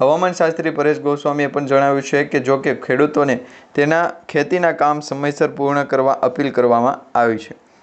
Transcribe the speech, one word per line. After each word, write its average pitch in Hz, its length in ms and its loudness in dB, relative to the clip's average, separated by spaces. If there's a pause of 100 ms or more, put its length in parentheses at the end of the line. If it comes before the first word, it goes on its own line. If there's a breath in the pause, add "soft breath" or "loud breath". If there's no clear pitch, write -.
હવામાન 170 320 2
શાસ્ત્રી 165 380 -2
પરેશ 147 300 0
ગોસ્વામીએ 143 460 -2
પણ 143 200 -4
જણાવ્યું 139 360 2
છે 143 220 0
કે 147 140 -2
જો 135 180 2
કે 135 180 -2
ખેડૂતોને 139 640 0 (340 loud breath)
તેના 160 360 2 (180)
ખેતીના 165 440 0
કામ 147 280 0
સમયસર 143 480 -2
પૂર્ણ 139 360 -2
કરવા 135 280 0
અપીલ 139 380 -2
કરવામાં 120 680 0
આવી 117 200 2
છે. - 160 -16 (280 soft breath)